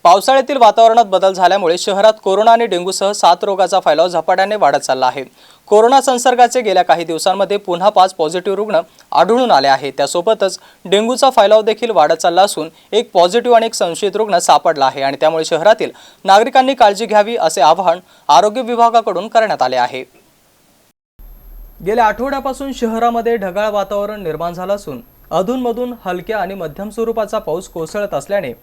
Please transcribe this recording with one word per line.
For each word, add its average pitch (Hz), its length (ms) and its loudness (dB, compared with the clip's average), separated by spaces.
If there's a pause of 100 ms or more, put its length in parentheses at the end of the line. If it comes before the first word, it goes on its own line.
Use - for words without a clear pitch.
(160)
पावसाळ्यातील 269 400 0
वातावरणात 226 480 4
बदल 190 280 0
झाल्यामुळे 180 460 0
शहरात 208 340 2 (120)
कोरोना 208 260 2
आणि 233 160 4
डेंग्यूसह 185 460 -4
साथ 175 320 2
रोगाचा 190 360 0
फैलाव 165 280 2
झपाट्याने 185 480 -2
वाढत 147 220 2
चालला 131 280 -2
आहे. 131 180 -4 (440)
कोरोना 233 320 4
संसर्गाचे 247 600 2
गेल्या 190 220 0
काही 170 220 0
दिवसांमध्ये 185 520 -2
पुन्हा 185 320 -2
पाच 190 260 2
पॉझिटिव्ह 180 420 -4
रुग्ण 202 240 -2 (320)
आढळून 226 380 2
आले 139 180 2
आहे. 135 220 0
त्यासोबतच 185 680 -2 (260)
डेंग्यूचा 226 460 2
फैलाव 214 320 4
देखील 220 280 -2
वाढत 165 240 2
चालला 175 280 0
असून 165 260 -2 (240)
एक 233 200 -2
पॉझिटिव्ह 220 440 2
आणि 226 100 2
एक 226 80 -8
संशयित 190 420 -4
रुग्ण 208 220 0
सापडला 156 480 2
आहे 135 160 -2
आणि 139 180 -4
त्यामुळे 160 240 0
शहरातील 170 460 0 (340)
नागरिकांनी 254 500 2
काळजी 214 320 2
घ्यावी 208 300 0
असे 170 240 -2
आवाहन 170 380 2 (300)
आरोग्य 208 340 4
विभागाकडून 226 680 0
करण्यात 208 340 0
आले 127 140 -2
आहे. 127 260 -4 (1800)
गेल्या 226 180 0
आठवड्यापासून 262 680 -6
शहरामध्ये 233 640 -2
ढगाळ 196 340 -6
वातावरण 202 520 -6
निर्माण 165 320 -8
झालं 185 200 -6
असून 143 260 -12 (300)
अधूनमधून 240 640 -4 (120)
हलक्या 185 340 -6
आणि 190 160 -6
मध्यम 190 360 -12
स्वरूपाचा 226 480 -6
पाऊस 175 300 -6
कोसळत 202 460 -8
असल्याने 156 380 -6 (100)